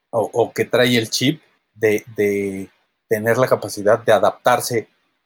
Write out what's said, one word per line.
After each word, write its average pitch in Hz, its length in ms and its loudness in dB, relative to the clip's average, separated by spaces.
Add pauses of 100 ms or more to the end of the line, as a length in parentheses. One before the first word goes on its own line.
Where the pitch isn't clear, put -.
o, 110 240 -2
o 113 180 0
que 110 140 -2
trae 123 320 2
el 110 120 -2
chip 147 320 -2 (320)
de, 107 300 0 (140)
de 101 520 -2 (380)
tener 113 300 0
la 127 100 2
capacidad 107 520 0
de 113 120 0
adaptarse, 113 800 0 (360)